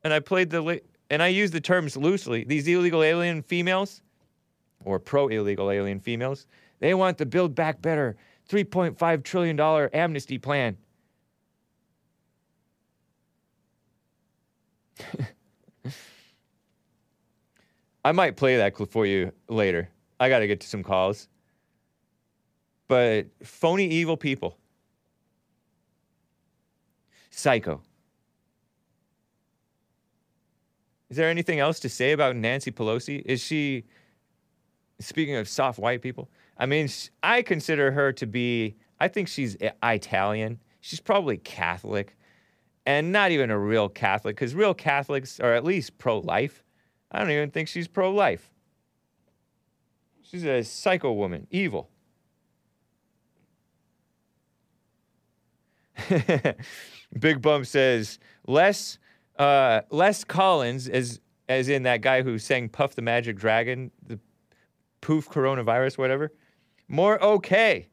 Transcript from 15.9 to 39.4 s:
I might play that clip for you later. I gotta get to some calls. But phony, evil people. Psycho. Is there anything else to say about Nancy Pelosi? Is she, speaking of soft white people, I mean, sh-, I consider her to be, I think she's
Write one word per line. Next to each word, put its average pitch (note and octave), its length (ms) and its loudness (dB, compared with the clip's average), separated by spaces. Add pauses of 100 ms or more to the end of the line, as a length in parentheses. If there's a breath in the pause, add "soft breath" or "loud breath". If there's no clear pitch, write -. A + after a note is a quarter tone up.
I D3 60 6
might E3 260 2
play C3 200 4
that G2+ 180 4
clip G#2 160 -6
for A2 140 2
you F#2+ 260 0 (160)
later. F#2+ 420 0 (300)
I B2+ 100 4
gotta A2+ 180 4
get G2+ 140 -2
to - 60 -18
some G2 160 -8
calls. F#2+ 440 -2 (1600)
But A#2+ 400 4 (160)
phony, F3+ 440 0
evil D#3+ 300 0
people. C3 400 -6 (2750 soft breath)
Psycho. G2+ 520 0 (3250)
Is A#2+ 80 -6
there D#3+ 120 2
anything E3+ 300 0
else D3+ 220 2
to B2 80 -6
say B2+ 220 0
about C#3 240 2
Nancy B2 360 -2
Pelosi? A#2+ 540 -4
Is B2+ 160 -2
she, C#3+ 440 -4 (1120 soft breath)
speaking D3 360 -6
of G#2+ 120 -4
soft B2+ 320 -2
white A#2+ 220 -2
people, C3 280 -12 (280 soft breath)
I B2 80 -2
mean, D3 220 0
sh-, - 220 -10 (140)
I A#3 180 4
consider D3 500 0
her C#3 220 0
to C3+ 140 -8
be, A#2 480 -2 (240 soft breath)
I D3 80 2
think G3 200 -4
she's B2 300 -6 (240)